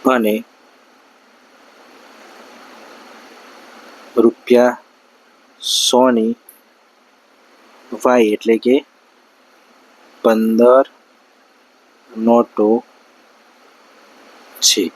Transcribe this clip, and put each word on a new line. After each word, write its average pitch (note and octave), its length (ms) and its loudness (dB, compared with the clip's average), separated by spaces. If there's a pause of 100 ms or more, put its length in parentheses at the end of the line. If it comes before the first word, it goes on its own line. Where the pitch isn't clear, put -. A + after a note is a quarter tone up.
અને A2+ 300 0 (3750)
રૂપિયા A#2+ 600 0 (880)
સોની A#2+ 680 -2 (1600)
વાય A#2+ 400 0
એટલે A2+ 260 -2
કે B2 180 0 (1500)
પંદર A2+ 600 2 (1300)
નોટો A2+ 580 -4 (1900)
છે. - 220 0 (120)